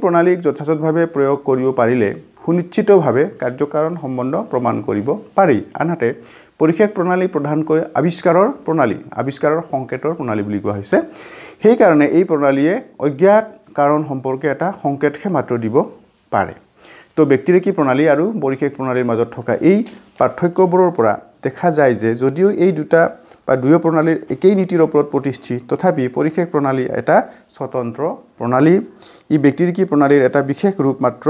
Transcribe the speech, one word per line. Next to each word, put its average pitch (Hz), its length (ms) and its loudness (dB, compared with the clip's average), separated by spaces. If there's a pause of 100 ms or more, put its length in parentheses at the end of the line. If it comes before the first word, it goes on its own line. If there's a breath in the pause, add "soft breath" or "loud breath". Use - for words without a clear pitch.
প্ৰণালীক 175 440 2
যথাযথভাৱে 156 580 -2 (100)
প্ৰয়োগ 139 240 0 (100)
কৰিব 131 180 0 (140)
পাৰিলে 117 280 2 (360)
সুনিশ্চিতভাৱে 175 800 2 (180)
কাৰ্যকাৰণ 147 600 -4
সম্বন্ধ 131 320 -6 (180)
প্ৰমাণ 123 220 0 (120)
কৰিব 104 220 -2 (300)
পাৰি। 175 180 4 (240)
আনহাতে 160 280 -2 (520 loud breath)
পৰিশেষ 160 360 2
প্ৰণালী 185 380 -2
প্ৰধানকৈ 156 460 -2 (200)
আৱিষ্কাৰৰ 175 480 2 (180)
প্ৰণালী, 131 320 0 (240)
আৱিষ্কাৰৰ 147 380 -2 (120)
সংকেতৰ 131 460 -6
প্ৰণালী 113 280 -4
বুলি 101 180 -4
কোৱা 104 140 -4
হৈছে। 107 180 -2 (680 loud breath)
সেইকাৰণে 190 440 4 (120)
এই 185 120 2
প্ৰণালীয়ে 143 440 2 (320)
অজ্ঞাত 190 380 2 (340)
কাৰণ 147 220 2 (100)
সম্পৰ্কে 131 440 -4
এটা 160 140 -4 (140)
সংকেতহে 143 540 -4
মাত্ৰ 127 180 -2 (100)
দিব 110 120 -2 (580)
পাৰে। 92 200 -2 (600 loud breath)
তো 156 140 2
ব্যক্তিৰেখী 180 460 2
প্ৰণালী 131 280 2 (100)
আৰু 151 100 0 (200)
পৰিশেষ 135 320 -2
প্ৰণালীৰ 127 340 -2
মাজত 113 260 0
থকা 120 180 -4 (160)
এই 196 80 4 (420 loud breath)
পাৰ্থক্যবোৰৰ 175 760 2
পৰা 113 160 2 (340)
দেখা 135 300 -2
যায় 139 260 4
যে 113 80 2 (120)
যদিও 143 260 0 (160)
এই 190 140 2
দুটা 165 220 2 (460 soft breath)
বা 135 160 2
দুয়ো 143 220 4
প্ৰণালীৰ 160 340 2 (160)
একেই 190 260 2
নীতিৰ 180 260 0
ওপৰত 147 260 0
প্ৰতিষ্ঠিত, 135 480 -4 (100)
তথাপি 151 340 0 (120)
পৰিশেষ 160 360 -2
প্ৰণালী 135 320 0 (160)
এটা 147 160 2 (400 loud breath)
স্বতন্ত্ৰ 127 460 -6 (360)
প্ৰণালী। 127 360 4 (600 loud breath)
ই - 100 2
ব্যক্তিৰেখী 175 460 2
প্ৰণালীৰ 143 380 4
এটা 135 120 2 (100)
বিশেষ 190 220 0 (120)
ৰূপ 135 200 0
মাত্ৰ 123 260 -2